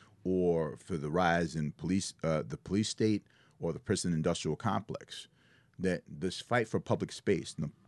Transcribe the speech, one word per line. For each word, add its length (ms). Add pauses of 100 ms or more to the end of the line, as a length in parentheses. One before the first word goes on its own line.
(240)
or 520
for 200
the 140
rise 460
in 160
police, 500
uh, 240
the 100
police 320
state 360 (340)
or 140
the 60
prison 340
industrial 440
complex. 720 (500)
That 280
this 340
fight 280
for 120
public 320
space 440
and 120
the 40 (160)